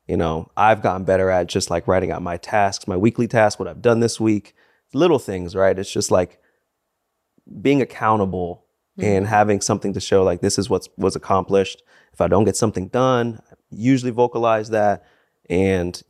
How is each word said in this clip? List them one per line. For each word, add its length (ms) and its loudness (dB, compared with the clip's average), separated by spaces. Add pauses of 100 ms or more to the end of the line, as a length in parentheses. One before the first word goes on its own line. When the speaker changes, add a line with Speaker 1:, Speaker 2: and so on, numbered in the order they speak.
Speaker 1:
You 80 -2
know, 400 -4
I've 260 2
gotten 220 -2
better 260 2
at 160 0
just, 240 -4
like, 160 -4
writing 240 0
out 120 -8
my 140 -8
tasks, 520 -2
my 80 -4
weekly 320 0
tasks, 320 2
what 80 -8
I've 120 -16
done 200 4
this 180 0
week, 360 -2 (380)
little 280 2
things, 340 -8
right? 240 2
It's 140 -8
just, 180 -4
like, 300 0 (1200)
being 220 2
accountable 840 -2 (340)
Speaker 2:
Mm-hmm. 100 -2
Speaker 1:
and 180 2
having 360 2
something 320 -2
to 60 -8
show, 220 2
like, 200 0
this 160 0
is 100 -2
what's, 180 -2 (120)
was 180 -2
accomplished. 680 -2 (300)
If 80 -4
I 80 2
don't 160 4
get 120 0
something 320 -2
done, 520 0 (100)
I 40 -20 (160)
usually 420 0
vocalize 560 0
that. 380 0 (420)
And 600 0